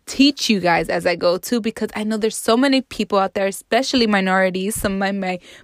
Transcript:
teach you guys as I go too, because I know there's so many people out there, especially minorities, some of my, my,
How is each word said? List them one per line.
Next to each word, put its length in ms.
teach 420
you 100
guys 300
as 160
I 120
go 200
too, 240
because 340
I 80
know 140
there's 180
so 220
many 240
people 380
out 160
there, 120
especially 600
minorities, 680
some 200
of 40
my, 140
my, 260